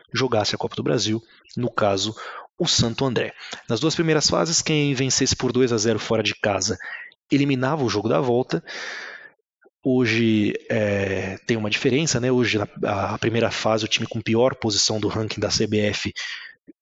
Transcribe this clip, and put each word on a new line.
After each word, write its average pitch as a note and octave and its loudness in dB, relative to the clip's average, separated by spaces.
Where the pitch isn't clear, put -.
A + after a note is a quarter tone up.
jogasse A#2 0
a - -4
Copa - -6
do B2 -4
Brasil, A2 0
no A#2+ -2
caso, G2+ 0
o E3+ 0
Santo A#2+ 2
André. - -2
Nas A2+ 0
duas D#3 2
primeiras D#3 2
fases, E3+ 2
quem D3 2
vencesse C3 0
por B2 -2
dois B2 4
a A#2 2
zero G#2+ 2
fora A2 0
de G2+ 0
casa G2 -2
eliminava C#3 2
o A#2 0
jogo G2+ 0
da D3 2
volta. C3 0
Hoje, A2+ 2
é, G2 -2
tem A#2 2
uma G#2+ -4
diferença, C3 0
né? B2+ 0
Hoje, A2+ 2
na, G#2 -2
a A2+ -4
primeira A#2 0
fase, A2 0
o - -2
time - -2
com A2+ -6
pior A#2 2
posição G#2+ 0
do G#2 0
ranking G#2+ -4
da G2+ 0
C - 0
B G#2+ 0
F G#2 -2